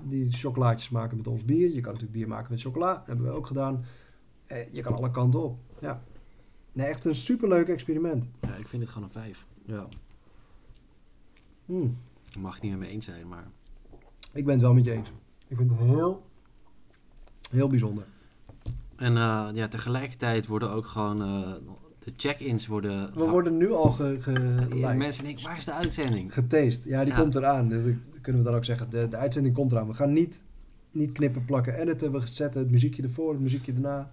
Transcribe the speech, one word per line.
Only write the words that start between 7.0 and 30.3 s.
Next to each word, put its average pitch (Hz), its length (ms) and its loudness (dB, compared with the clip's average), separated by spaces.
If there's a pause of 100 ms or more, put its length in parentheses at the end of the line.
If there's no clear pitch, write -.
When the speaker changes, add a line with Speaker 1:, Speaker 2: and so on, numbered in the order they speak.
Speaker 1:
een 160 100 2
superleuk 185 520 4
experiment. 160 580 -2 (160)
Speaker 2:
Ja, 120 140 -4
ik 104 120 -10
vind 120 140 -6
het 113 100 -8
gewoon 104 160 -10
een - 60 -18
vijf. 110 320 -14 (200)
Ja. 104 220 -8 (1800)
Speaker 1:
Hmm. 170 320 -2 (280)
Speaker 2:
Je - 140 -14
mag 92 140 -10
het - 100 -12
niet 104 80 -4
met 95 100 -6
me 90 60 -8
eens 107 180 -10
zijn, 85 220 -14
maar 85 200 -14 (880)
Speaker 1:
Ik 143 120 -4
ben 143 80 4
het 127 100 6
wel 123 100 8
met 123 120 8
je 120 60 2
eens. 113 200 -4 (360)
Ik 123 100 -6
vind 123 120 4
het 117 100 2
heel, 160 460 4 (1300)
heel 135 160 4
bijzonder. 110 380 0 (880)
Speaker 2:
En, 120 220 2
eh, 110 360 2
ja, 110 140 -2
tegelijkertijd 120 800 -2
worden 107 240 -2
ook 110 140 -4
gewoon, 104 360 -2
eh, 98 300 -2 (480)
de - 180 -12
check-ins 139 500 -2
worden 98 460 -4
Speaker 1:
We 160 160 0
worden 170 280 4
nu 185 140 4
al 160 200 6
ge-, 139 280 -2
ge-, 131 120 -4 (380)
Speaker 2:
Ja, 123 60 -4 (120)
Speaker 1:
like. 131 60 2
Speaker 2:
mensen 135 300 -2
denken, 143 220 -4
waar 170 120 -4
is 147 80 -10
de 160 80 -4
uitzending? 131 600 -2
Speaker 1:
Geteest. 123 520 4
Ja, 135 180 0
die 135 100 2
Speaker 2:
Ja. - 60 4
Speaker 1:
komt 151 160 4
eraan. 131 340 4
Dat 113 120 2 (400)
kunnen 127 220 2
we 117 40 4
dan 120 100 2
ook 117 80 0
zeggen. 120 240 -2
De, 117 200 0
de 110 80 -6
uitzending 135 380 2
komt 131 160 2
eraan. 110 160 2
We 110 60 -6
gaan 143 200 2
niet, 165 300 2 (480)